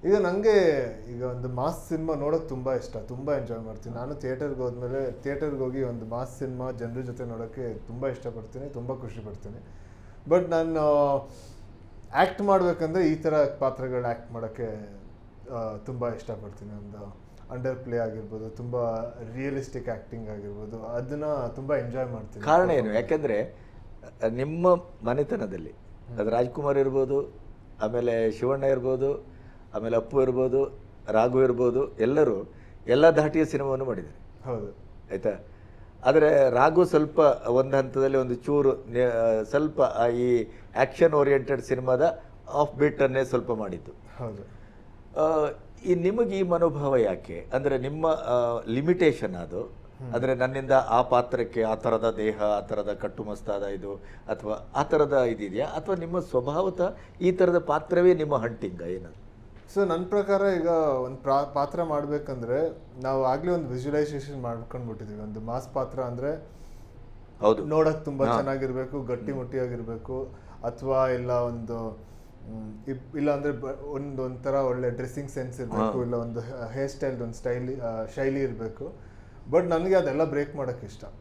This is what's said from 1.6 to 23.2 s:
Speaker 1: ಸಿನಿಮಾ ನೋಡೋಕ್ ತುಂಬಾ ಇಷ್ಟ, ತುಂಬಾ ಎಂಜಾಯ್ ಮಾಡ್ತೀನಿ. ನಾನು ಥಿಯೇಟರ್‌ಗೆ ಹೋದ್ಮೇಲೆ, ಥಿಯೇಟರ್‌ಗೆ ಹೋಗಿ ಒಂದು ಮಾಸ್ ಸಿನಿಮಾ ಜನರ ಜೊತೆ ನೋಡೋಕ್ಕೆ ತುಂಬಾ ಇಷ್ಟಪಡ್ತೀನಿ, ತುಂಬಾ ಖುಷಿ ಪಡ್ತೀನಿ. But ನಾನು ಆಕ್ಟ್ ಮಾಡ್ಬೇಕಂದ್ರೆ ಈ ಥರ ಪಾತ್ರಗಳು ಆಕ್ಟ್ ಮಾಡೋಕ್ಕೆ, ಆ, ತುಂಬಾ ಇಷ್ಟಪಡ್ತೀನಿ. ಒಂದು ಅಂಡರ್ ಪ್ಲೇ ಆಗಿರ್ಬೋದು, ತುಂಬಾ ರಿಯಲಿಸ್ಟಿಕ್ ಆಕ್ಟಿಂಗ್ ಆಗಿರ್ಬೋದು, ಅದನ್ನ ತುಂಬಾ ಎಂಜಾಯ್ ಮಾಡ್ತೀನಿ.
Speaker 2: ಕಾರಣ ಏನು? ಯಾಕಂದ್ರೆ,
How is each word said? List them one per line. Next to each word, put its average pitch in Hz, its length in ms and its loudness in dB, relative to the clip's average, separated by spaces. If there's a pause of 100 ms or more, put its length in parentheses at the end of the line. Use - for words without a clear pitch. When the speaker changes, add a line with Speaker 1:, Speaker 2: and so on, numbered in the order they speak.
Speaker 1:
ಸಿನಿಮಾ 160 260 -2
ನೋಡೋಕ್ 151 340 -2
ತುಂಬಾ 131 260 -2
ಇಷ್ಟ, 117 220 -6
ತುಂಬಾ 131 380 -4
ಎಂಜಾಯ್ 117 240 -6
ಮಾಡ್ತೀನಿ. 110 360 -10
ನಾನು 131 200 -8
ಥಿಯೇಟರ್‌ಗೆ 131 460 -6
ಹೋದ್ಮೇಲೆ, 123 640 -4
ಥಿಯೇಟರ್‌ಗೆ 139 360 -4
ಹೋಗಿ 131 240 -2
ಒಂದು 117 220 -6
ಮಾಸ್ 120 340 -8
ಸಿನಿಮಾ 127 320 -6
ಜನರ 117 300 -6
ಜೊತೆ 123 240 -8
ನೋಡೋಕ್ಕೆ 113 600 -8
ತುಂಬಾ 120 220 -4
ಇಷ್ಟಪಡ್ತೀನಿ, 123 600 -10
ತುಂಬಾ 123 260 -8
ಖುಷಿ 113 240 -12
ಪಡ್ತೀನಿ. 104 440 -12 (680)
But 175 200 4
ನಾನು 165 300 2 (1300)
ಆಕ್ಟ್ 185 280 2
ಮಾಡ್ಬೇಕಂದ್ರೆ 180 680 4
ಈ 160 60 2
ಥರ 156 180 0 (260)
ಪಾತ್ರಗಳು 127 500 0
ಆಕ್ಟ್ 117 220 -6
ಮಾಡೋಕ್ಕೆ, 107 640 -8 (560)
ಆ, 110 240 -6
ತುಂಬಾ 120 320 -4
ಇಷ್ಟಪಡ್ತೀನಿ. 104 640 -10
ಒಂದು 101 460 -14 (340)
ಅಂಡರ್ 127 320 -4
ಪ್ಲೇ 120 140 -4
ಆಗಿರ್ಬೋದು, 110 520 -4
ತುಂಬಾ 120 460 -4 (400)
ರಿಯಲಿಸ್ಟಿಕ್ 135 540 -6
ಆಕ್ಟಿಂಗ್ 107 400 -8
ಆಗಿರ್ಬೋದು, 104 540 -10
ಅದನ್ನ 131 420 -4 (300)
ತುಂಬಾ 135 220 -2
ಎಂಜಾಯ್ 123 340 -4
ಮಾಡ್ತೀನಿ. 107 340 -10
Speaker 2:
ಕಾರಣ 170 240 6
ಏನು? 120 240 2
ಯಾಕಂದ್ರೆ, 123 640 0 (680)